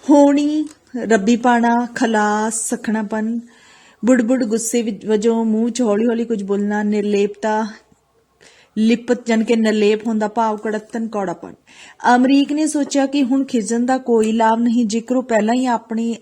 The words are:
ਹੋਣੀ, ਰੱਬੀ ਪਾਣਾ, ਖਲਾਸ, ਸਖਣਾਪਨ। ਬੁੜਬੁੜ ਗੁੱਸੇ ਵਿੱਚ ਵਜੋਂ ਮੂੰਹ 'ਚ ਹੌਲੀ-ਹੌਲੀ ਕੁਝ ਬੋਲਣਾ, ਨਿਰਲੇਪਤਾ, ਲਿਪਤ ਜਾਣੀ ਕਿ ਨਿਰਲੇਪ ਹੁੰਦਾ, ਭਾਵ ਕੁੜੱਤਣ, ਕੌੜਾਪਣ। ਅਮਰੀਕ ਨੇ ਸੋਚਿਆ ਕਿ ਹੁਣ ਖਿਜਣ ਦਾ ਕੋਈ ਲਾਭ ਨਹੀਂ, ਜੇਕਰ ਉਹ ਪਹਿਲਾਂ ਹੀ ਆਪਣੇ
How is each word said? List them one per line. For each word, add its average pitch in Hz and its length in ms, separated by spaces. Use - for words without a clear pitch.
ਹੋਣੀ, 294 540
ਰੱਬੀ 220 400
ਪਾਣਾ, 233 580
ਖਲਾਸ, 214 800
ਸਖਣਾਪਨ। 220 640
ਬੁੜਬੁੜ 247 400
ਗੁੱਸੇ 226 380
ਵਿੱਚ 208 240
ਵਜੋਂ 226 380
ਮੂੰਹ 226 260
'ਚ 233 120
ਹੌਲੀ-ਹੌਲੀ 226 420
ਕੁਝ 226 180
ਬੋਲਣਾ, 202 400
ਨਿਰਲੇਪਤਾ, 208 840
ਲਿਪਤ 233 480
ਜਾਣੀ 226 180
ਕਿ 233 120
ਨਿਰਲੇਪ 214 500
ਹੁੰਦਾ, 214 220
ਭਾਵ 220 280
ਕੁੜੱਤਣ, 214 520
ਕੌੜਾਪਣ। 190 440
ਅਮਰੀਕ 277 360
ਨੇ 302 140
ਸੋਚਿਆ 285 400
ਕਿ 285 160
ਹੁਣ 262 220
ਖਿਜਣ 233 420
ਦਾ 262 120
ਕੋਈ 226 340
ਲਾਭ 226 260
ਨਹੀਂ, 233 280
ਜੇਕਰ 226 300
ਉਹ 254 60
ਪਹਿਲਾਂ 226 320
ਹੀ 254 120
ਆਪਣੇ 233 560